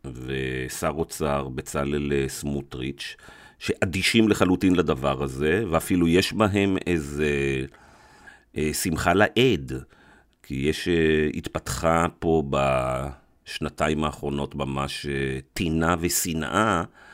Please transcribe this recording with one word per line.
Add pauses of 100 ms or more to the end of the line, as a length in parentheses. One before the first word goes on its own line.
ושר
אוצר,
בצלאל,
אה,
סמוטריץ', (420)
שאדישים
לחלוטין
לדבר
הזה,
ואפילו
יש
בהם (100)
איזה, (920)
אה,
שמחה
לאיד, (760)
כי
יש,
אה,
התפתחה (120)
פה
בשנתיים
האחרונות
ממש,
אה, (140)
טינה
ושנאה (320)